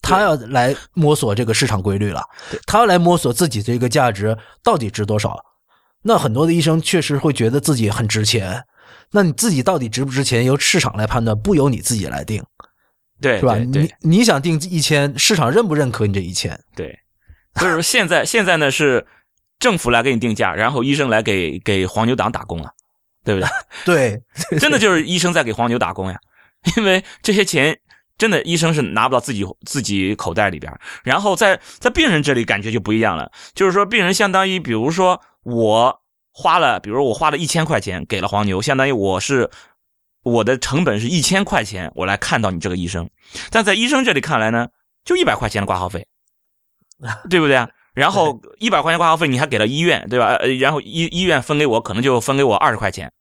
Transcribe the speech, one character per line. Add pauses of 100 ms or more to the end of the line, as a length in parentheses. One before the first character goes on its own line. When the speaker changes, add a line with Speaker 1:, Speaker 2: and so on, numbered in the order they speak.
Speaker 1:
他
要
来 (200)
摸
索
这
个
市
场
规
律
了， (260)
Speaker 2:
对。
对。
Speaker 1:
他
要
来
摸
索
自
己
这
个
价
值 (280)
到
底
值
多
少。 (640)
那
很
多
的
医
生
确
实
会
觉
得
自
己
很
值
钱， (480)
那
你
自
己
到
底
值
不
值
钱，
由
市
场
来
判
断，
不
由
你
自
己
来
定。 (760)
Speaker 2:
对，
Speaker 1:
是
吧？
Speaker 2:
对，
对。
Speaker 1:
你，
你
想
定
一
千，
市
场
认
不
认
可
你
这
一
千？ (160)
Speaker 2:
对。 (560)
所
以
说
现
在，
Speaker 1:
<laughs>
Speaker 2:
现
在
呢，
是 (540)
政
府
来
给
你
定
价，
然
后
医
生
来
给，
给
黄
牛
党
打
工
了， (500)
对
不 (440)
对？
Speaker 1:
<laughs>
对。
Speaker 2:
真
的
就
是
医
生
在
给
黄
牛
打
工
呀， (580)
因
为 (180)
这
些
钱 (400)
真
的
医
生
是
拿
不
到
自
己， (180)
自
己
口
袋
里
边
儿。 (240)
然
后
在， (180)
在
病
人
这
里
感
觉
就
不
一
样
了， (240)
就
是
说
病
人
相
当
于，
比
如
说 (240)
我 (320)
花
了，
比
如
我
花
了
一
千
块
钱
给
了
黄
牛，
相
当
于
我
是， (720)
我
的
成
本
是
一
千
块
钱，
我
来
看
到
你
这
个
医
生。 (400)
但
在
医
生
这
里
看
来
呢， (360)
就
一
百
块
钱
的
挂
号
费， (600)
Speaker 1:
<laughs>
Speaker 2:
对
不
对
啊？ (240)
然
后 (180)
一
百
Speaker 1:
对。
Speaker 2:
块
钱
挂
号
费
你
还
给
了
医
院，
对
吧？
呃，
然
后
医，
医
院
分
给
我，
可
能
就
分
给
我
二
十
块
钱。